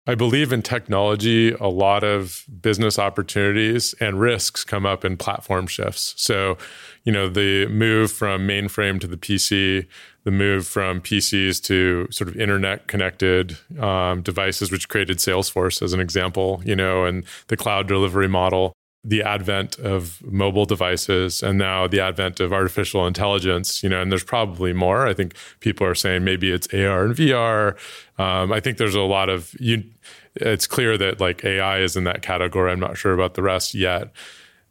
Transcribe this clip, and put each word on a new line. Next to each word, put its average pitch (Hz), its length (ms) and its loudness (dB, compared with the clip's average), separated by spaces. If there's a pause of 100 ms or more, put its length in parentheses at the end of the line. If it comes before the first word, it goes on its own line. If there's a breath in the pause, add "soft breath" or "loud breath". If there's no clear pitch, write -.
I 123 80 0
believe 123 360 2
in 117 100 0
technology, 113 880 2
a 107 140 -4
lot 98 360 4
of 101 420 -2 (160)
business 107 380 2
opportunities 104 1000 0
and 101 180 0
risks 113 460 0
come 101 220 -2
up 98 180 0
in 92 120 -2
platform 92 520 -4
shifts. - 480 -6
So, 98 400 0 (480 loud breath)
you 113 80 2
know, 98 160 2
the 98 380 2
move 110 440 2
from 98 380 -2
mainframe 101 520 -2
to 92 60 -4
the 90 100 -8
P 95 220 -2
C, 95 480 0 (380 loud breath)
the 104 60 0
move 98 360 2
from 92 340 -2
P 101 200 0
Cs 95 400 0
to 92 500 2
sort 95 180 -6
of 85 80 -10
internet 98 500 0
connected, 92 680 0 (220)
um, 92 440 0
devices, 95 480 -2
which 95 180 -4
created 92 300 0
Salesforce 92 640 0
as 90 100 -2
an 92 80 0
example, 92 640 -2
you 101 120 0
know, 92 280 0
and 90 200 -2 (240 loud breath)
the 113 80 0
cloud 98 320 -2
delivery 95 400 2
model, 92 440 2 (300)
the 107 200 0
advent 101 560 -2
of 92 440 -4
mobile 98 440 2
devices, 92 760 0
and 98 140 2
now 95 300 0
the 95 140 2
advent 92 380 -2
of 90 140 0
artificial 95 540 0
intelligence, 92 760 0
you 98 60 0
know, 92 140 0
and 95 100 -2
there's 92 120 -2
probably 90 500 -2
more. 95 320 2
I 101 80 2
think 90 220 -4 (240 loud breath)
people 104 260 0
are 87 80 0
saying 92 280 0
maybe 92 280 0
it's 90 240 -2
A 98 100 2
R 98 220 2
and 117 100 0
V 156 160 4
R. 110 440 2 (420 loud breath)
Um, 92 340 0
I 110 80 0
think 120 160 -4
there's 104 180 0
a 104 60 2
lot 95 300 0
of, 90 280 -6
you, 113 240 0 (520 loud breath)
it's 110 320 0
clear 113 320 0
that, 98 200 0
like, 90 260 0
A 95 160 0
I 95 180 0
is 95 180 0
in 92 80 0
that 87 160 -2
category. 90 500 0
I'm 90 80 -2
not 90 200 -4
sure 95 160 2
about 92 180 0
the 92 100 -4
rest 95 320 0
yet. 92 380 0 (580 loud breath)